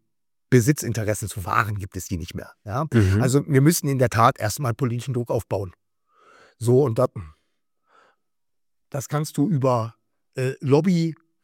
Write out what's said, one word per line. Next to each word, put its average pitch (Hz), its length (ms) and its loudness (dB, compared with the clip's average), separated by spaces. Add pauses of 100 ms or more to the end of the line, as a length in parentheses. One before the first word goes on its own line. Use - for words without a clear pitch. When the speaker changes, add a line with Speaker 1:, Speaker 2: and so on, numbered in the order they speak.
(480)
Speaker 1:
Besitzinteressen 113 800 0
zu 95 180 -10
wahren, 107 360 -2
gibt 95 160 -12
es 92 100 -10
die 90 120 -6
nicht 87 180 -10
mehr. - 160 -12 (120)
Ja? 123 280 -6
Speaker 2:
Mhm. 104 280 4
Speaker 1:
Also 131 280 2
wir 135 140 4
müssen 156 260 2
in 135 100 -2
der 123 100 4
Tat 120 300 2
erstmal 113 340 -4
politischen 120 400 -4
Druck 120 200 -4
aufbauen. 101 400 -6 (840)
So, 123 280 4
und 120 160 0
da, 131 80 2 (1800)
das 135 180 -8
kannst 147 300 -6
du 143 100 2
über, 123 480 0 (400)
äh, 131 240 -2
Lobby, 160 560 2 (260)